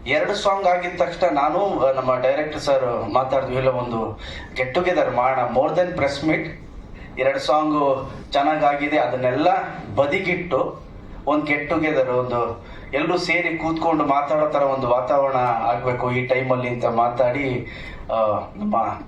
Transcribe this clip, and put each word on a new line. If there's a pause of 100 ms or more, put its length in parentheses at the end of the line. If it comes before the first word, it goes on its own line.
ಎರಡು
ಸಾಂಗ್
ಆಗಿದ
ತಕ್ಷಣ
ನಾನು,
ಆ,
ನಮ್ಮ
ಡೈರೆಕ್ಟರ್
ಸರ್
ಮಾತಾಡಿದ್ವಿ,
ಇಲ್ಲ
ಒಂದು (340)
get
together
ಮಾಡೋಣ,
more
than
press
meet. (720)
ಎರಡು
ಸಾಂಗು (200)
ಚೆನ್ನಾಗಾಗಿದೆ,
ಅದನ್ನೆಲ್ಲ (460)
ಬದಿಗಿಟ್ಟು (440)
ಒಂದು
get
together,
ಒಂದು (280)
ಎಲ್ಲರೂ
ಸೇರಿ
ಕೂತ್ಕೊಂಡು
ಮಾತಾಡೋ
ಥರ
ಒಂದು
ವಾತಾವರಣ (300)
ಆಗ್ಬೇಕು
ಈ
ಟೈಮಲ್ಲಿ
ಅಂತ
ಮಾತಾಡಿ, (460)
ಆ, (400)
ನಮ್ಮ (340)